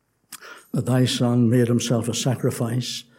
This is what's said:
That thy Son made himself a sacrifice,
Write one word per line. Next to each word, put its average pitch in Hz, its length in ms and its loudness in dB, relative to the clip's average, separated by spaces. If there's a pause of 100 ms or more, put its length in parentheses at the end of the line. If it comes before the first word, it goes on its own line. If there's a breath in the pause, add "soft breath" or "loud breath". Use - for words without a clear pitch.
(720 loud breath)
That 123 120 -2
thy 127 200 2
Son 123 440 2
made 120 200 4
himself 117 400 0
a 110 40 -2
sacrifice, 123 920 -4 (140 loud breath)